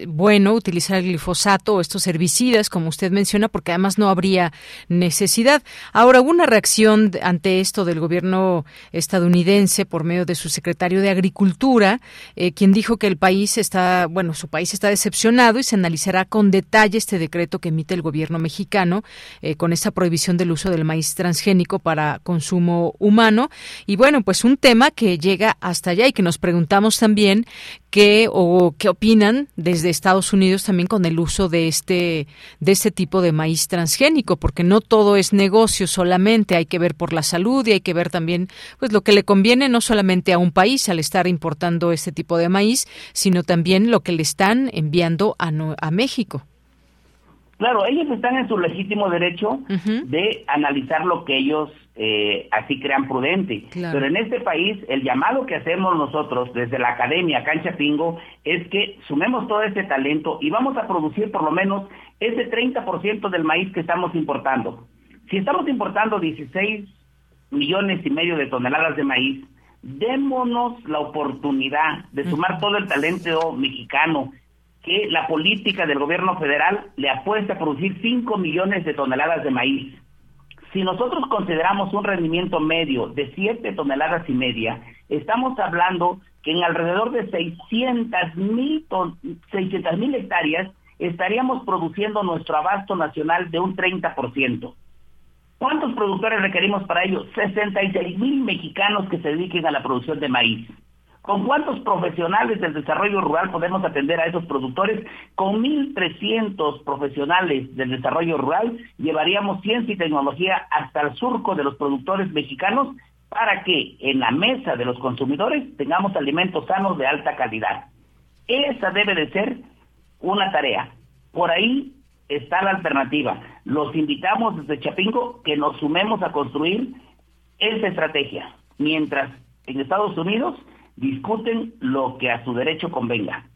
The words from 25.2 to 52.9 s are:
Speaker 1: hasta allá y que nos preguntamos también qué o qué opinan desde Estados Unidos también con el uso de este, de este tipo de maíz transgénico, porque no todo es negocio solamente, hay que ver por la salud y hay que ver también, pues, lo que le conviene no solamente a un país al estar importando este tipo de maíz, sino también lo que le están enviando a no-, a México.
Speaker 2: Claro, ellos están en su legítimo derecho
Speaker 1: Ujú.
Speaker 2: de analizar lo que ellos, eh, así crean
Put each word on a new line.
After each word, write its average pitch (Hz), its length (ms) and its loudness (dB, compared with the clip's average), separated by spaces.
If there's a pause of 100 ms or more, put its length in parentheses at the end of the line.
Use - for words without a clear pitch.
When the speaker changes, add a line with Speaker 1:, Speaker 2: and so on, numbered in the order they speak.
Speaker 1:
hasta 180 300 -2
allá 202 180 4
y 277 60 4
que 202 100 2
nos 170 140 2
preguntamos 175 320 2 (300)
también 214 460 6 (440)
qué 208 420 8
o 175 460 6
qué 208 120 2
opinan 220 680 6
desde 170 340 0
Estados 185 440 2
Unidos 190 300 4
también 180 220 2
con 196 180 2
el 165 140 2
uso 170 320 0
de 165 180 2
este, 165 600 0 (320)
de 156 120 4
este 196 200 4
tipo 185 320 0
de 170 80 4
maíz 156 360 0
transgénico, 190 720 2
porque 165 260 -2
no 190 160 6
todo 208 360 6
es 196 180 4
negocio 196 540 4
solamente, 185 680 4
hay 165 120 2
que 180 100 -2
ver 170 160 2
por 160 180 -4
la 160 120 0
salud 214 420 2
y 220 60 4
hay 190 100 4
que 180 140 -2
ver 175 160 0
también, 175 380 -2 (280)
pues, 233 160 -2
lo 202 80 4
que 214 120 6
le 202 100 8
conviene 233 440 4
no 233 140 4
solamente 190 500 2
a 175 60 6
un 175 140 4
país 226 380 4
al 170 100 0
estar 175 260 0
importando 170 680 0
este 156 200 -2
tipo 170 260 -2
de 170 120 2
maíz, 208 360 2 (280)
sino 175 280 2
también 185 480 2
lo 226 120 4
que - 100 -4
le 160 100 0
están 226 500 2
enviando 165 680 0
a 175 100 -2
no-, 156 320 -2
a 160 80 -4
México. 202 540 -2 (1120)
Speaker 2:
Claro, 220 280 2
ellos 294 260 0
están 240 260 -2
en 262 100 -2
su 220 100 -2
legítimo 196 520 -2
derecho 175 580 -2
Speaker 1:
Ujú. 196 380 -4
Speaker 2:
de 180 420 -4
analizar 147 580 -2
lo 165 200 -2
que 135 120 -2
ellos, 147 320 -2 (280)
eh, 104 540 -2
así 110 280 -2
crean 139 300 -2